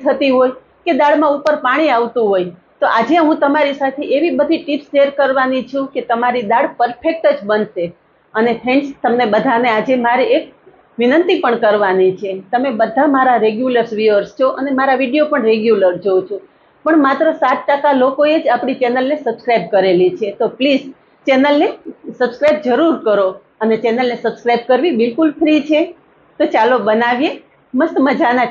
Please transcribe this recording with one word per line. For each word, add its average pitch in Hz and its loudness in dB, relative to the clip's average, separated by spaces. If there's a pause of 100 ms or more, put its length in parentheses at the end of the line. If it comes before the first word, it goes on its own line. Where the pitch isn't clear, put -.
થતી 269 0
હોય 254 2 (320)
કે 285 0
દાળમાં 294 2
ઉપર 302 0 (120)
પાણી 294 2
આવતું 233 0
હોય, 180 -2 (300)
તો - 0
આજે 247 0 (120)
હું 311 0
તમારી 285 0
સાથે 269 -4 (140)
એવી 311 0
બધી 302 -2
ટિપ્સ 285 -4
શેર 277 4 (140)
કરવાની 262 0
છું 269 -6
કે 247 -6
તમારી 240 -2
દાળ 285 0
પરફેક્ટ 302 0
જ - -10 (140)
બનશે. 196 -4 (400)
અને 226 0 (140)
friends, 277 0 (120)
તમને 240 0
બધાને 240 0
આજે 254 0 (120)
મારે 254 0 (120)
એક - -12 (480)
વિનંતી 311 2
પણ 240 0
કરવાની 196 2
છે. 202 -8 (220)
તમે 254 -2 (100)
બધા 226 0
મારા 262 2
regular 226 0 (100)
viewers 208 2
છો 262 2 (120)
અને 269 -4
મારા 262 2
video 277 0
પણ 262 0
regular 214 2
જોવો 190 0
છો, 202 -8 (480)
પણ 311 2
માત્ર 277 0 (140)
સાત 277 -2
ટકા 294 2 (100)
લોકોએ 294 2
જ 240 0
આપણી 247 -2
ચેનલને 254 -2
subscribe 226 -2
કરેલી 185 2
છે. 208 -6 (100)
તો 226 0 (120)
please 269 0 (420)
ચેનલને 285 2 (520)
subscribe 285 0
જરૂર 269 2 (120)
કરો 202 2 (380)
અને 220 2
ચેનલને 240 -2
subscribe 233 -2
કરવી 269 2
બિલકુલ 294 0
free 302 2 (120)
છે. 302 2 (560)
તો 302 0
ચાલો 240 2
બનાવીએ 240 0 (400)
મસ્ત 294 0
મજાના 254 0